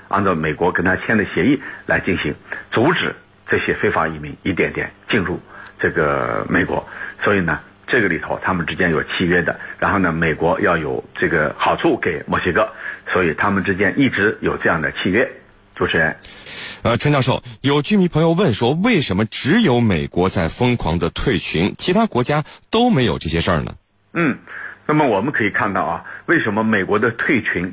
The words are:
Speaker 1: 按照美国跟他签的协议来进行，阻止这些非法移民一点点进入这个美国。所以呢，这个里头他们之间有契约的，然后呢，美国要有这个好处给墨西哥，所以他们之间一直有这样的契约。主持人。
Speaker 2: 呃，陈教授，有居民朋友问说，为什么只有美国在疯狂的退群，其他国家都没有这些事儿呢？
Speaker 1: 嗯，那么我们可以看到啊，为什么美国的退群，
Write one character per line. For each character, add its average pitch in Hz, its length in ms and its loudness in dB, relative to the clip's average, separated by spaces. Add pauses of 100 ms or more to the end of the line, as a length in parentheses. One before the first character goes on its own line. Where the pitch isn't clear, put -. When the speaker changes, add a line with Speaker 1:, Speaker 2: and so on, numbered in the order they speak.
Speaker 1:
按 98 140 0
照 95 120 2
美 78 180 -2
国 87 180 0
跟 104 140 -2
他 92 120 2
签 113 200 -2
的 101 80 2 (100)
协 135 120 2
议 139 160 2 (240)
来 82 120 0
进 87 200 -2
行， 73 160 -4 (360)
阻 131 220 2
止 - 220 -2 (340)
这 98 100 0
些 - 140 -2
非 104 180 0
法 80 180 0
移 80 100 -6
民 73 240 -10
一 95 100 -2
点 76 220 0
点 76 180 -6 (160)
进 113 120 2
入 85 200 -4 (400)
这 87 100 0
个 65 600 0
美 - 160 2
国。 78 200 -4 (360)
所 104 120 2
以 98 60 2
呢， 82 200 -2 (260)
这 120 160 2
个 98 60 2
里 80 100 -2
头 - 240 -6
他 - 100 -2
们 85 140 -2
之 82 100 -6
间 87 140 0
有 73 140 0
契 - 200 -2
约 90 160 4
的， - 180 -2 (200)
然 85 120 0
后 98 80 0
呢， 90 140 2
美 82 220 0
国 80 260 0
要 92 160 2
有 71 260 -4 (120)
这 - 160 0
个 78 260 0
好 - 200 0
处 156 200 2
给 78 300 -4
墨 85 140 -2
西 90 120 -2
哥， 107 160 2 (440)
所 90 120 2
以 80 80 2
他 101 180 0
们 98 140 0
之 98 120 0
间 95 200 0
一 135 140 4
直 101 300 0
有 - 160 -2
这 - 120 -2
样 82 140 0
的 69 100 -4
契 - 180 -2
约。 110 200 2 (440)
主 90 120 -2
持 - 100 -2
人。 80 200 0 (640)
Speaker 2:
呃， 117 140 2
陈 147 160 2
教 139 100 2
授， 123 200 0 (180)
有 143 220 2
居 208 140 0
民 180 120 4
朋 151 140 2
友 165 100 4
问 170 200 4
说， 120 200 2
为 185 280 2
什 98 160 0
么 107 80 4
只 170 380 2
有 123 180 4
美 90 260 2
国 87 220 2
在 90 200 0
疯 123 280 0
狂 82 220 0
的 82 100 0
退 104 300 0
群， - 400 0
其 - 140 -2
他 220 140 4
国 123 160 -2
家 147 220 0 (260)
都 240 200 4
没 151 140 4
有 80 140 0
这 80 100 -4
些 80 120 0
事 - 100 0
儿 80 120 2
呢？ - 120 -8 (380)
Speaker 1:
嗯， 147 260 0 (480)
那 151 80 2
么 151 120 4
我 104 140 4
们 135 120 -2
可 110 120 0
以 98 60 2
看 104 220 -2
到 95 100 0
啊， 82 220 -4 (220)
为 160 140 2
什 110 120 -2
么 107 100 0
美 110 220 2
国 95 140 2
的 117 140 2
退 - 300 0
群， 87 300 -4